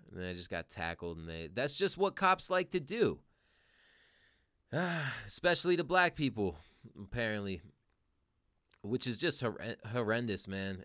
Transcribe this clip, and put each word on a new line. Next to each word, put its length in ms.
And 100
then 80
I 60
just 160
got 180
tackled, 520
and 100
they, 240
that's 240
just 180
what 200
cops 340
like 220
to 80
do. 400
Ah, 460
<sighs> 80
especially 500
to 60
black 320
people, 420
apparently. 600
Which 240
is 140
just 220
hor-, 440
horrendous, 600
man. 380